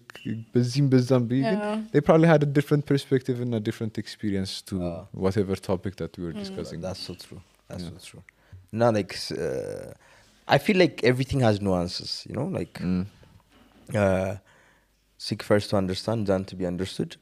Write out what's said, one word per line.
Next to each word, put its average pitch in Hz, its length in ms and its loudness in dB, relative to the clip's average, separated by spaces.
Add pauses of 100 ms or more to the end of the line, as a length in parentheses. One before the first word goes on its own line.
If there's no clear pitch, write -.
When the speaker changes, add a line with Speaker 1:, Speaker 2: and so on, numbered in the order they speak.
(480)
Speaker 1:
በዚህም 123 400 2
በዛም 127 360 4
ብዬ 123 180 0
ግን 185 180 2
Speaker 2:
አዎ። 208 140 -2 (120)
Speaker 1:
they - 160 2
probably 165 260 8
had 151 140 6
a 147 80 0
different 147 340 2
perspective 135 560 0
and 123 120 -2
a 110 80 0
different 110 360 -4
experience 98 640 -4
to - 200 -8
Speaker 3:
አዎ። 85 200 -6 (160)
Speaker 1:
whatever 95 440 0
topic 92 360 -4
that 82 160 -8
we 92 100 -12
were 82 100 -6
Speaker 2:
Mm. 101 100 -8
Speaker 1:
discussing. 90 380 -10
Speaker 3:
That's 90 220 -8
so 90 140 -12
true. - 240 -20 (240)
That's 90 200 -12
Speaker 1:
Yeah. 82 100 -12
Speaker 3:
so 92 100 -20
true. - 180 -20 (460)
እና 113 220 -2
like, 104 260 0
ስ-፣ - 200 -8
uh, 53 520 -6 (600)
I 139 100 6
feel 185 200 2
like 175 220 6
everything 127 400 2
has 110 180 6
nuances, 90 540 -2 (100)
you - 120 -12
know, 131 160 -4
like, 92 320 -8
Speaker 1:
Mm. 90 220 0 (920)
Speaker 3:
uh, 95 380 2 (880)
seek - 220 -6
first 104 260 4
to 107 80 0
understand 95 480 -2
than 95 200 0
to 95 100 -16
be 92 120 -4
understood. 87 560 -4